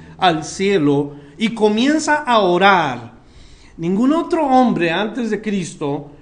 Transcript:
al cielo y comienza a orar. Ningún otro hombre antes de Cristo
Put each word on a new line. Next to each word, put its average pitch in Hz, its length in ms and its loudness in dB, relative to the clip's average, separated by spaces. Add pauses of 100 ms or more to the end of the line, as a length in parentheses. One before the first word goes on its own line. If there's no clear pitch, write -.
(180)
al 165 240 2
cielo 147 720 0 (240)
y 220 120 -2
comienza 247 680 0
a 247 240 2
orar. 175 720 2 (640)
Ningún 196 360 0
otro 330 320 0
hombre 226 460 2
antes 214 400 -4
de 208 100 -4
Cristo 151 680 -6 (120)